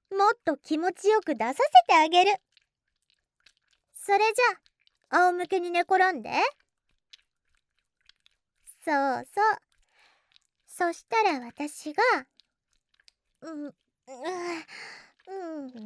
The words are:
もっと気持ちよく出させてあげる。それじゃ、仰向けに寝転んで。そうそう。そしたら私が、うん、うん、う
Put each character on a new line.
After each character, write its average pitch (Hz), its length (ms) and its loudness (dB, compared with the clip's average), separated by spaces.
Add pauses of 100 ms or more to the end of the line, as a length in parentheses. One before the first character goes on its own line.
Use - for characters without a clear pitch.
(100)
も 392 220 2
っ - 20 0 (100)
と 302 120 -2
気 - 220 -6
持 349 140 -2
ち 392 180 -2
よ 427 100 4
く 311 160 -4
出 220 80 -4
さ 247 100 -4
せ - 80 -2 (240)
て - 80 4
あ 320 140 6
げ 349 160 6
る。 392 160 0 (1500)
そ - 160 -8
れ 392 80 4
じ 415 60 2 (300)
ゃ、 - 40 -20 (500)
仰 359 240 4
向 359 140 -4
け 381 140 -2
に 349 100 -6
寝 349 120 0
転 370 300 2
ん 285 100 -8
で。 - 80 -12 (2500)
そ 330 80 -2
う 277 400 0
そ - 80 -2
う。 415 40 4 (1200)
そ 349 260 -4
し - 140 -16
た 453 160 0
ら 349 180 0
私 294 540 -12
が、 392 80 0 (1400)
う 320 80 -14
ん、 294 160 -10
う - 20 -10
ん、 - 60 -16 (2000)
う 233 120 -16